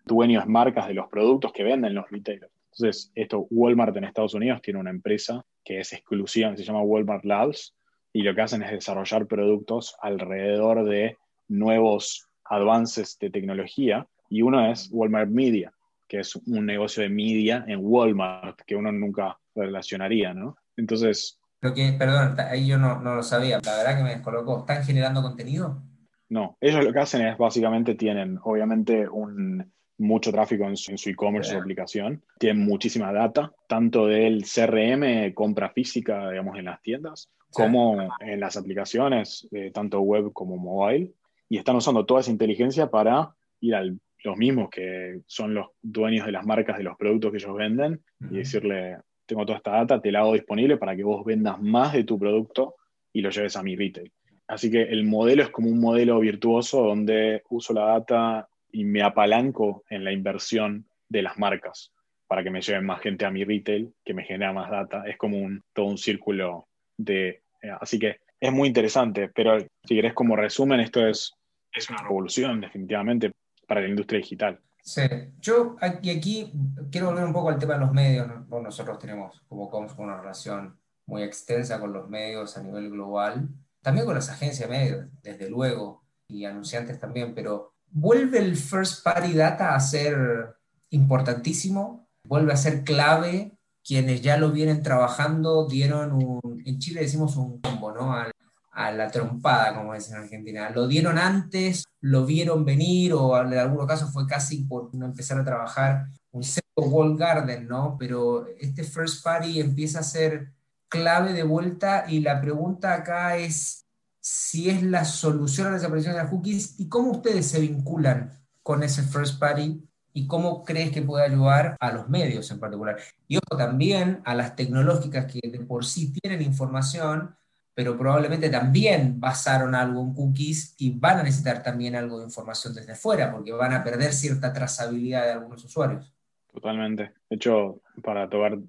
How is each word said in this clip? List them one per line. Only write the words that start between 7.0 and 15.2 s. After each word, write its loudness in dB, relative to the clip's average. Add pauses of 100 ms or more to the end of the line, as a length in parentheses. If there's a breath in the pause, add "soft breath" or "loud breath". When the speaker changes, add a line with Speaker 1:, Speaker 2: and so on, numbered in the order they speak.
Speaker 1:
Labs, 0 (400)
y 0
lo 2
que 2
hacen -2
es -8
desarrollar -2
productos 0
alrededor 0
de 0 (300)
nuevos 2 (160)
avances 0
de -4
tecnología, -2 (240)
y 2
uno 4
es -8
Walmart 0